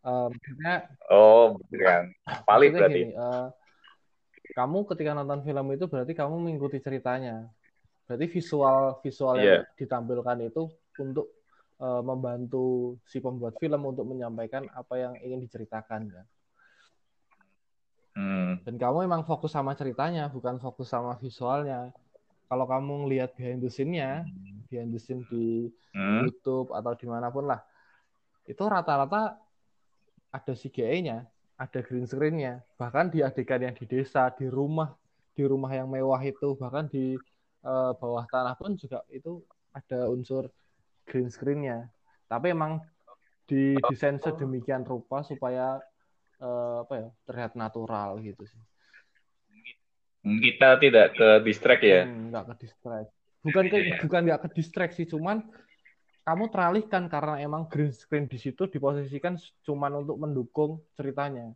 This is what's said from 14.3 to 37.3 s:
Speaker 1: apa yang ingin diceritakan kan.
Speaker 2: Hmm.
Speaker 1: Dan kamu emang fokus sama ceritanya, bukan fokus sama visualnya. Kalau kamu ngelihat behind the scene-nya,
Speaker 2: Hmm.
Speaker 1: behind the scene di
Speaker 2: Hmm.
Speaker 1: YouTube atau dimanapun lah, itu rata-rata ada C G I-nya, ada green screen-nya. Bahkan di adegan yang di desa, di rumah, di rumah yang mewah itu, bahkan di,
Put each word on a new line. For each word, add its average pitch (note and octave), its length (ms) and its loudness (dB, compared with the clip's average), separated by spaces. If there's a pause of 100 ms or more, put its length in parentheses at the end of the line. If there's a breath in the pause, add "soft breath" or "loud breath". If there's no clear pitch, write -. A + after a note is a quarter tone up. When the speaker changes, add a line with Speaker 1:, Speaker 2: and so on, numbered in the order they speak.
Speaker 1:
apa B2+ 240 -10
yang B2 240 -6
ingin B2+ 240 -10
diceritakan A2 640 -10
kan. F#2 160 -20 (1900)
Speaker 2:
Hmm. F#2+ 480 -2
Speaker 1:
Dan A#2+ 160 -8
kamu C#3+ 240 0
emang E3+ 160 -2
fokus D#3 320 -4
sama C#3 240 -4
ceritanya, C#3+ 560 -4
bukan B2 240 -6
fokus B2+ 320 -10
sama B2 320 -4
visualnya. B2+ 720 -6 (560)
Kalau B2+ 160 0
kamu C#3 400 -2
ngelihat C3 320 -2
behind B2 240 -6
the B2 80 -4
scene-nya, C#3+ 560 -4
Speaker 2:
Hmm. G2+ 400 -16
Speaker 1:
behind A#2 240 -10
the A#2 80 -6
scene B2 320 -10
di A2+ 400 -2 (240)
Speaker 2:
Hmm. G#2 320 0
Speaker 1:
YouTube C3 480 -4
atau A#2 240 -6
dimanapun A#2+ 480 -6
lah, - 160 -2 (840)
itu - 220 -16
rata-rata F3 720 0 (960)
ada C3 240 -8
C - 100 -14
G C3 160 -6
I-nya, B2+ 400 -2 (320)
ada B2+ 240 -8
green B2 240 -6
screen-nya. C3+ 560 -2 (160)
Bahkan C#3+ 380 -2
di D#3 100 2
adegan B2+ 400 0
yang B2 140 -6
di B2 100 -14
desa, C3 460 2
di C3+ 160 -6
rumah, D3 420 -2 (400)
di C#3 160 0
rumah C3+ 240 0
yang C3 160 -4
mewah C3+ 320 0
itu, C#3 400 -4
bahkan C3 320 -6
di, C3 240 -2 (480)